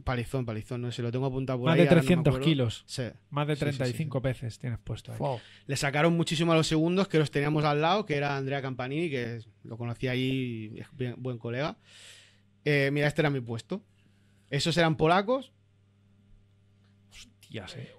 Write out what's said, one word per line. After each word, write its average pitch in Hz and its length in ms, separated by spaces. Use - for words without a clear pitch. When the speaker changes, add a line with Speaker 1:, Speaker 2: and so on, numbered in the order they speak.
Speaker 1:
Palizón, 127 420
palizón, 113 360
no 123 100
sé, 120 100
lo 120 80
tengo 131 160
apuntado 131 340
por 123 80
Speaker 2:
Más 165 80
Speaker 1:
ahí, 170 80
Speaker 2:
de 151 40
Speaker 1:
ahora - 40
no 175 40
me 165 60
Speaker 2:
trescientos 160 320
Speaker 1:
acuerdo. 131 120
Speaker 2:
kilos. 135 400
Speaker 1:
Sí. - 180
Speaker 2:
Más 143 180
de 147 80
Speaker 1:
Sí, 135 40
sí, 147 120
sí, 139 60
Speaker 2:
treinta 131 100
y 120 100
cinco 156 220
Speaker 1:
sí. 117 40
Speaker 2:
peces 123 360
tienes 120 200
puesto 113 340
ahí. 110 40
Speaker 3:
Fua. 135 200
Speaker 1:
Le 139 100
sacaron 147 400
muchísimo 165 340
a 160 40
los 160 120
segundos, 175 400
que 165 100
los 147 140
teníamos 151 320
al 147 180
lado, 190 240
que 147 120
era 143 180
Andrea 135 260
Campanini, 135 480
que 120 280
es, 110 100
lo 113 140
conocí 120 320
allí, 127 680
es - 100
bien, 123 200
buen 127 200
colega. 127 400
Eh, 143 260
mira, 147 160
este 147 140
era 151 80
mi 139 100
puesto. 117 420
Esos 143 260
eran 165 220
polacos. 196 560
Speaker 2:
Hostias, - 680
eh. 123 220